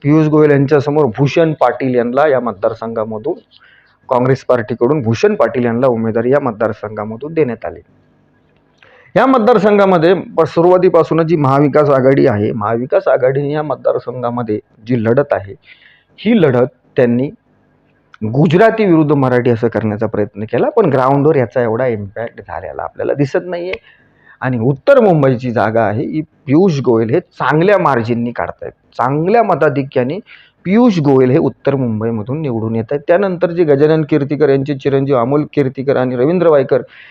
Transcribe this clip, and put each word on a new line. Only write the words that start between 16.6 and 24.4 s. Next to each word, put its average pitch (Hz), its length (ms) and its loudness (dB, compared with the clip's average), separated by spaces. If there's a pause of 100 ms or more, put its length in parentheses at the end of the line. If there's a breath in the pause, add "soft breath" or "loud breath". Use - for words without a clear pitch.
त्यांनी 123 320 0 (1000)
गुजराती 175 600 2
विरुद्ध 160 260 2
मराठी 127 380 2
असं 117 180 0
करण्याचा 107 380 -2
प्रयत्न 104 380 -6
केला, 147 260 -2
पण 226 200 2
ग्राउंडवर 135 460 2
याचा 127 260 0
एवढा 120 260 -2
इम्पॅक्ट 110 600 -8
झालेला 82 360 -12
आपल्याला 120 300 -6
दिसत 143 320 -2
नाहीये. 180 280 -8 (680 soft breath)